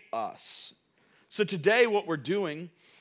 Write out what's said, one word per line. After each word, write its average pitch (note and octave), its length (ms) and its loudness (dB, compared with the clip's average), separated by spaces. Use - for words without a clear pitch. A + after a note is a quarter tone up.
us. - 600 -8
So - 140 -2
today G3+ 440 4
what G#3 180 0
we're E3 100 -2
doing D#3+ 540 -4